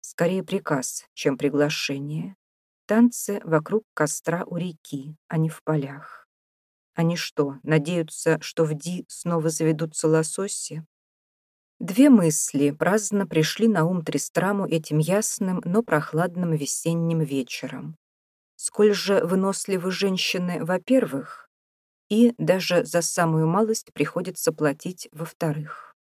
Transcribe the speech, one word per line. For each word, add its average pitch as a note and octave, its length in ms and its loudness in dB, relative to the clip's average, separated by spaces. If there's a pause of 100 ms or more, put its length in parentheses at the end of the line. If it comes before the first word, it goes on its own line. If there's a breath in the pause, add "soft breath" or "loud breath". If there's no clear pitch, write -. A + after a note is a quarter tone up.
Скорее F3+ 420 -2
приказ, - 720 -4
чем C3+ 240 0
приглашение. D3 960 -2 (520)
Танцы A3 580 2
вокруг D#3+ 400 0 (100)
костра E3 500 -2
у F3 120 -8
реки, D#3 600 -8 (120)
а E3+ 100 -2
не D#3+ 100 2
в - 140 -10
полях. C#3+ 640 -4 (680)
Они E3+ 220 0
что, C#3+ 460 -4
надеются, D#3+ 800 0
что - 240 -2
в D#3 100 -2
Ди F3 340 -8
снова E3+ 420 -2
заведутся D#3+ 580 0
лососи? D#3+ 760 -2 (960)
Две G3+ 300 6
мысли D#3 640 4
праздно G3+ 540 0
пришли D#3+ 400 2
на F3+ 200 4
ум F3 180 0
Тристраму F#3 640 -2
этим D#3 320 0
ясным, F#3 680 0
но F#3 180 2
прохладным E3+ 680 0
весенним E3 680 -2
вечером. C#3 760 -6 (600)
Сколь - 360 2
же F#3 320 2
выносливы F#3+ 680 -2
женщины, F3+ 720 -2
во-первых, F3+ 840 0 (640)
и A#3 260 6
даже F3 480 2
за E3+ 160 0
самую D#3+ 460 2
малость G#3+ 480 0
приходится E3 580 -2
платить, D#3 580 -4
во-вторых. D3+ 920 -8